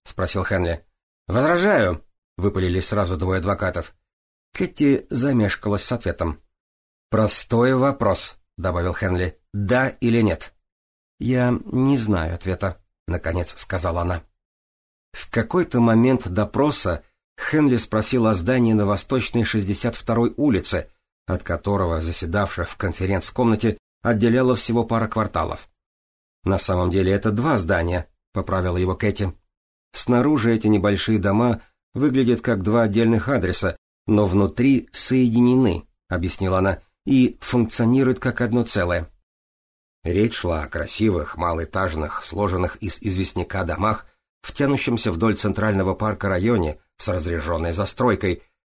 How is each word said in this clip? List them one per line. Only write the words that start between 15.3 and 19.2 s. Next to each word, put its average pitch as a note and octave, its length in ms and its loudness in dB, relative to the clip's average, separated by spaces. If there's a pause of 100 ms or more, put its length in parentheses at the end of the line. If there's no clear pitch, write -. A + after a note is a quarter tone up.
какой-то B2+ 480 0
момент A#2 500 4
допроса G#2 760 0 (340)
Хенли D3 380 2
спросил A2 500 0
о G#2+ 80 4
здании A2+ 380 2
на G#2 140 4
Восточной A2 580 -2